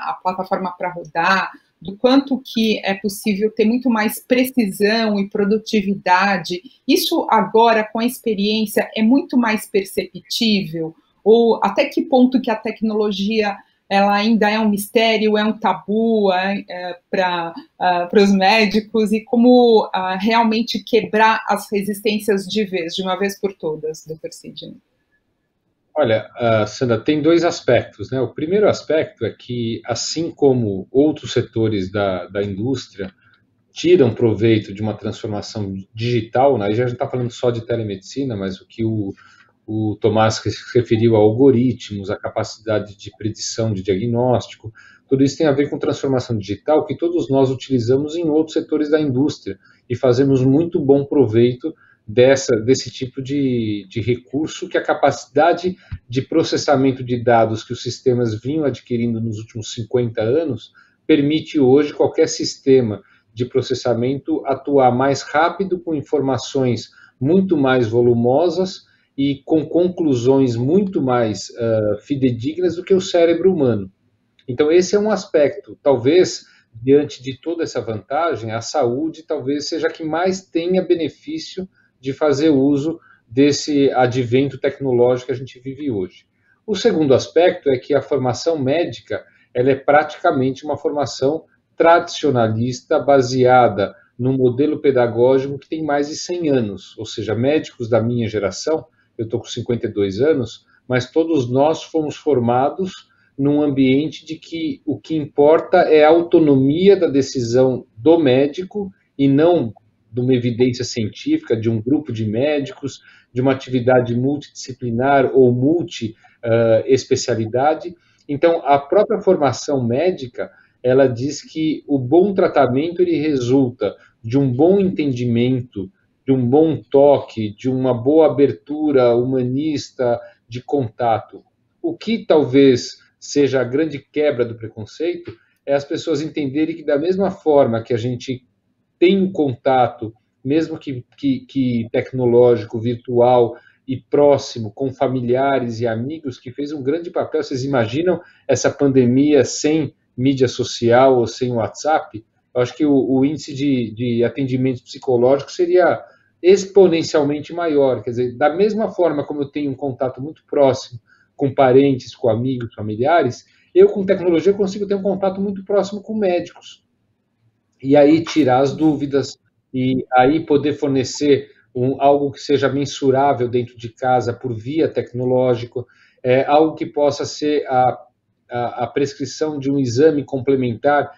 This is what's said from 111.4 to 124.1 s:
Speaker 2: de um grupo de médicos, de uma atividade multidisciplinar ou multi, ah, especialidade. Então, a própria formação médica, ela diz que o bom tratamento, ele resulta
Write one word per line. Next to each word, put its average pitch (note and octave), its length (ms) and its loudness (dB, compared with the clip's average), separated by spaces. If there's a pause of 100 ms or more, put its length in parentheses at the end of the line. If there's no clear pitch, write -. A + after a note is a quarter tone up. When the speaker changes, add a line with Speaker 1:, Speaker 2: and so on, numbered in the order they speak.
Speaker 2:
de A2+ 140 -2
um A2+ 120 -2
grupo C3+ 300 -2
de A2 140 -6
médicos, C3 720 -4 (340)
de B2 80 -4
uma C3+ 120 2
atividade B2+ 600 0
multidisciplinar C3 1200 -2
ou B2+ 200 6
multi, C3 600 -2 (280)
ah, A2+ 420 2
especialidade. C3 1080 0 (320)
Então, E3 380 0
a C#3+ 120 4
própria G3 440 0
formação C#3+ 600 0
médica, B2+ 680 -4 (320)
ela C3 240 4
diz B2 340 -6
que D#3 460 -6
o C#3+ 100 0
bom E3 360 2
tratamento, E3 680 0
ele E3+ 200 0
resulta B2+ 760 0 (260)